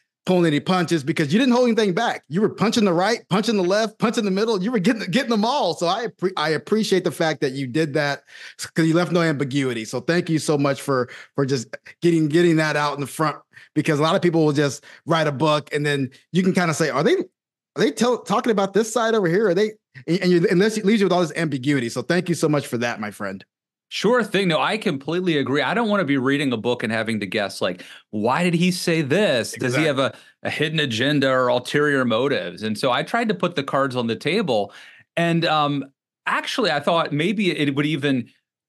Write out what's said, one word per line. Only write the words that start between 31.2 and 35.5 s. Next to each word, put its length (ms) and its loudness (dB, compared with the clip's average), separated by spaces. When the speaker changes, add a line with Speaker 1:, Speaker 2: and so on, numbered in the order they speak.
Speaker 2:
or 200 2
ulterior 560 0
motives?" 580 -2
And 140 -4
so 140 0
I 120 0
tried 240 -2
to 80 -2
put 200 -4
the 80 -2
cards 320 -2
on 120 -2
the 80 -2
table. 580 -2
And, 280 0
um, 400 0